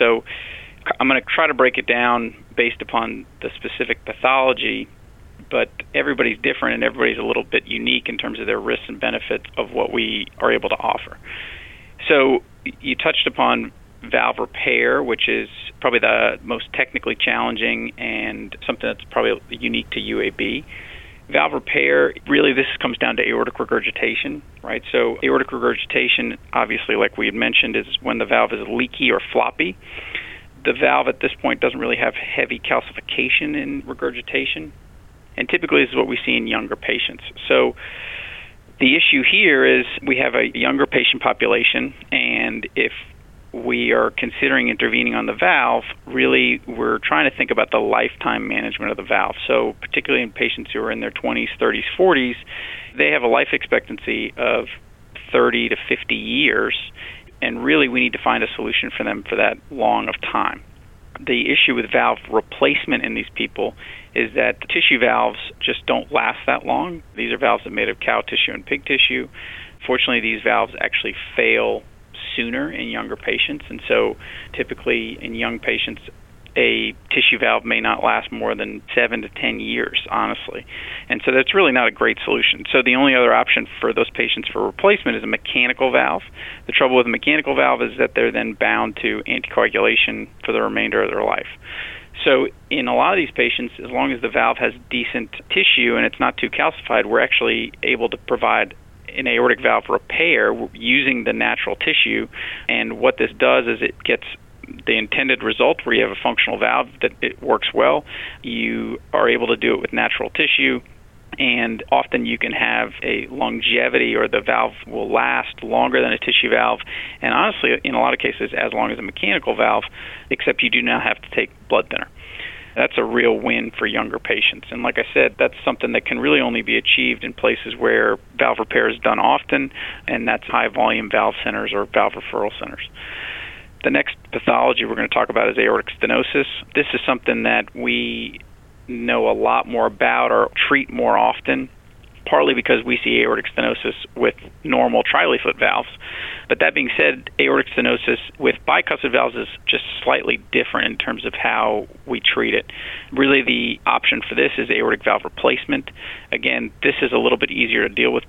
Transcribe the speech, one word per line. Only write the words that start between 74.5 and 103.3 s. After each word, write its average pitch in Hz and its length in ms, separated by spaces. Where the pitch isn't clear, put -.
typically 120 640
in 117 140
young 117 240
patients, 113 420
a 113 360
tissue 123 280
valve 113 260
may 113 160
not 110 220
last 113 300
more 110 240
than 104 260
seven 117 300
to 107 60
ten 113 320
years, 113 500
honestly. 110 540
And 120 160
so 131 80
that's 131 220
really 190 160
not 127 160
a 110 40
great 113 340
solution. - 480
So 131 120
the 123 120
only 135 180
other 120 180
option 117 340
for 113 120
those 117 180
patients - 420
for 104 120
replacement 127 520
is 110 60
a 110 60
mechanical 123 640
valve. 127 300
The - 60
trouble 127 240
with 123 100
a 120 40
mechanical 139 440
valve 131 280
is 110 160
that 120 160
they're 117 180
then 113 220
bound 110 480
to 107 260
anticoagulation 110 1000
for 113 80
the 113 100
remainder 107 420
of - 60
their 107 140
life. - 240
So 135 240
in 131 180
a 120 80
lot 147 160
of 196 60
these 147 160
patients, 120 440
as 120 120
long 131 220
as 120 100
the 117 60
valve 117 300
has 117 140
decent 120 400
tissue 120 460
and 117 100
it's - 120
not 127 180
too 127 140
calcified, 120 560
we're 117 140
actually 117 520
able 117 260
to - 80
provide 110 580
an 131 120
aortic 120 320
valve 113 280
repair 110 640
w-, 117 200
using 127 500
the 117 100
natural 113 440
tissue. 113 500
And 113 300
what 127 180
this 113 220